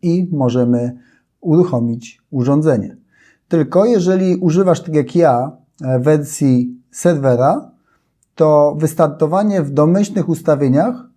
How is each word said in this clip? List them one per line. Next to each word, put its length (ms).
i 300
możemy 640
uruchomić 800
urządzenie. 680
Tylko 380
jeżeli 500
używasz, 480
tak 120
jak 200
ja, 420
e, 180
wersji 800
serwera, 800
to 440
wystartowanie 800
w 100
domyślnych 580
ustawieniach 680